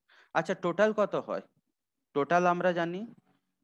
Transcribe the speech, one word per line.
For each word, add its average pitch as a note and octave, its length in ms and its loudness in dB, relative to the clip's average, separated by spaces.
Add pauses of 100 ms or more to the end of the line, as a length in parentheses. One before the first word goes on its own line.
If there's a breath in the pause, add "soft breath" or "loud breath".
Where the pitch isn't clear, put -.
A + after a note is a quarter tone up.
(340 soft breath)
আচ্ছা, E3 200 0
টোটাল F3+ 380 0
কত G#3 220 -2
হয়? G#2 260 -4 (720)
টোটাল F3 320 2
আমরা F3 260 2
জানি F3 420 -4 (500)